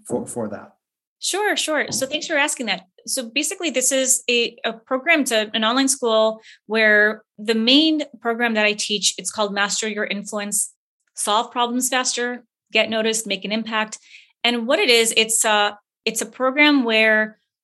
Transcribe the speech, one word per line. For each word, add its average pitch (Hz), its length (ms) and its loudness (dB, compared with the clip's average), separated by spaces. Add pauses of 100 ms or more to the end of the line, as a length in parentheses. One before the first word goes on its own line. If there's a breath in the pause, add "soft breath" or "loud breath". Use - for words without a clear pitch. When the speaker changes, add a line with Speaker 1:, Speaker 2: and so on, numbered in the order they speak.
Speaker 1:
for, - 180 -4
for 110 220 -6
that? 98 240 -14 (480)
Speaker 2:
Sure, 392 360 -2
sure. 302 360 -2
So 220 120 -2
thanks 294 220 -4
for 320 100 -2
asking 277 300 -2
that. 185 160 -4 (240)
So 240 240 -6
basically, 302 400 -4
this 254 200 0
is 262 380 2
a, 233 360 0
a 226 80 -4
program, 262 520 0
to 214 300 0
an 220 100 -2
online 262 240 2
school 220 540 2 (240 loud breath)
where 214 560 4 (160)
the 214 160 -2
main 294 480 4 (180)
program 233 340 -2
that 214 120 2
I 208 80 2
teach, 208 440 -2
it's 185 120 -8
called 202 240 -2
Master 202 340 -2
Your 208 160 -4
Influence, 202 680 -6 (420)
Solve 220 360 0
Problems 247 380 -2
Faster, 247 560 -2 (280)
Get 214 180 2
Noticed, 220 360 -2
Make 190 180 -6
an 202 80 -6
Impact. 220 460 -4 (460 loud breath)
And 233 220 0
what 285 120 2
it 392 100 0
is, 226 280 4
it's 220 280 2
a, 208 340 2 (260)
it's - 180 -4
a 220 40 -8
program 269 580 2
where 220 540 2 (260)